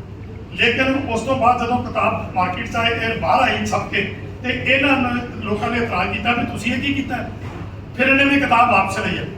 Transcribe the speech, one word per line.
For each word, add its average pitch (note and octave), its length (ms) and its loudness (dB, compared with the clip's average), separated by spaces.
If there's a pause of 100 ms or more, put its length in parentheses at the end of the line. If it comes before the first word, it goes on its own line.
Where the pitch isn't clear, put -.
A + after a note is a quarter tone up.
(560)
ਲੇਕਿਨ C4 520 2
ਉਸ A3+ 120 -2
ਤੋਂ C4 160 0
ਬਾਅਦ A#3+ 280 4
ਜਦੋਂ A#3+ 140 0
ਕਿਤਾਬ G#3+ 560 -2
ਮਾਰਕੀਟ F#3+ 380 -2
'ਚ A#3 40 -4
ਆਈ, A#3 160 2
ਇਹ A3+ 280 -2
ਬਾਹਰ E3 220 4
ਆਈ G#3+ 240 0
ਛਪ G3+ 240 -2
ਕੇ, - 260 -2 (260)
ਤੇ B3 60 -4
ਇਹਨਾਂ C4+ 480 2
ਨੇ, B3 240 0 (240)
ਲੋਕਾਂ G#3 260 -2
ਨੇ A#3+ 140 0
ਇਤਰਾਜ਼ G3 280 -2
ਕੀਤਾ A3 200 0
ਵੀ A#3+ 140 0
ਤੁਸੀਂ - 260 -4
ਇਹ B3+ 80 -2
ਕੀ C#4 140 0
ਕੀਤਾ? B3+ 340 -4 (680)
ਫਿਰ C4 120 4
ਇਹਨਾਂ C4+ 180 6
ਨੇ C#4 140 4
ਕਿਤਾਬ A#3 320 6
ਵਾਪਸ F#3+ 260 2
ਲਈ - 200 -2
ਹੈ - 60 -4 (140)